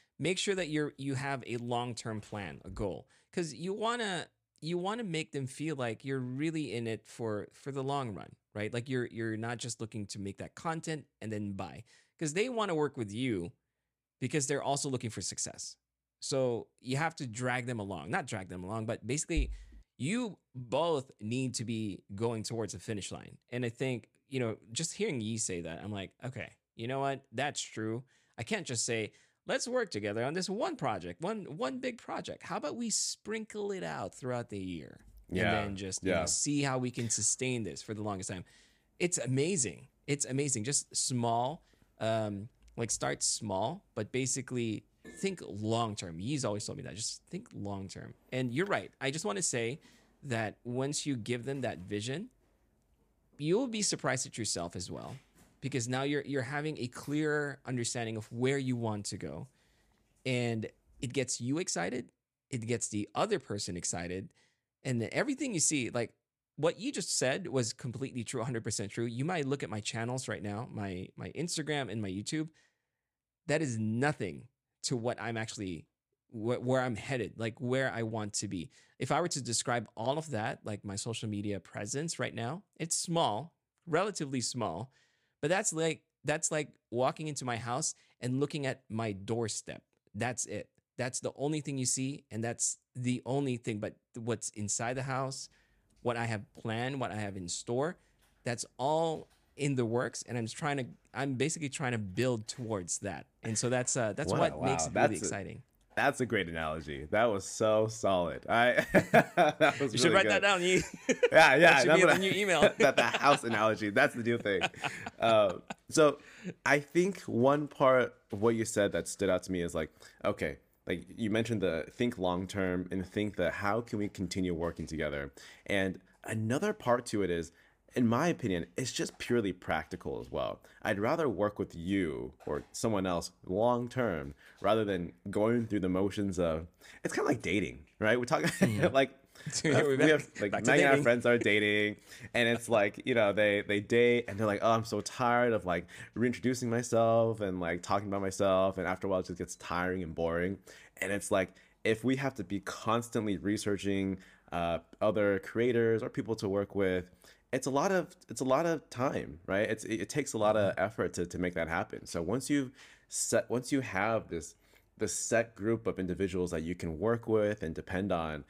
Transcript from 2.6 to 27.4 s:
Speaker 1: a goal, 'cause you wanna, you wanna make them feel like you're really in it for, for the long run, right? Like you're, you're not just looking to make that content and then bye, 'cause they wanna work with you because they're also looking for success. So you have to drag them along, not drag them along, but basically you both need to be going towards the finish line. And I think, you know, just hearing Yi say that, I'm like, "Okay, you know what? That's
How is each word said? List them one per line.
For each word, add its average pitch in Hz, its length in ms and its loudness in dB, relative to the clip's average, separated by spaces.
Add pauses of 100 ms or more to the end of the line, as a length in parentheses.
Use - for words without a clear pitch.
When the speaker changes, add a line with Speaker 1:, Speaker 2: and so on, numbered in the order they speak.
Speaker 1:
a 95 60 -14
goal, 92 380 -6 (260)
'cause 165 200 -4
you 180 200 -6
wanna, 214 540 -2 (340)
you 170 160 -2
wanna 208 260 -4
make 156 300 -4
them 139 120 -2
feel 147 300 -4
like 120 300 -4
you're 135 140 -2
really 135 540 -4
in 117 140 -2
it 110 180 -4
for, 107 460 -4
for - 200 -12
the 135 120 -4
long 135 320 -2
run, 50 160 -14 (240)
right? 107 180 -4
Like 120 160 -4
you're, 127 180 0
you're 113 300 -4
not 117 200 -4
just 117 240 -8
looking 107 260 -8
to - 120 -10
make 98 180 -6
that - 180 -10
content 160 500 -6 (160)
and 107 100 -6
then 104 220 -4
bye, 95 300 -10 (340)
'cause 151 160 -4
they 208 160 0
wanna 214 260 0
work 147 220 0
with 107 140 -4
you 107 400 -2 (680)
because 135 280 -2
they're 139 160 0
also 139 260 -2
looking 123 200 -4
for 104 120 -8
success. - 540 -8 (440)
So 127 480 0 (120)
you 127 180 -4
have 160 200 -2
to 143 100 -6
drag 123 380 -2
them 120 140 -4
along, 95 300 -6
not 175 180 -4
drag 95 200 -8
them 90 160 -10
along, 110 220 -6
but 110 200 -6
basically 151 460 0 (460)
you 202 400 -4 (180)
both 131 640 -2
need 120 360 -2
to 110 100 -6
be 110 360 -4 (140)
going 113 280 -2
towards 113 300 -6
the 92 60 -12
finish 101 320 -8
line. - 260 -14 (120)
And 123 160 -2
I 117 40 0
think, 127 400 -4 (200)
you 131 100 -4
know, 113 180 -2 (140)
just 160 220 -6
hearing 196 260 -2
Yi 110 180 -2
say 90 240 -4
that, 80 220 -8
I'm 101 80 -8
like, 98 200 -8 (120)
"Okay, 117 300 -10 (220)
you 113 120 -8
know 135 120 -2
what? 135 340 -2
That's 131 280 -4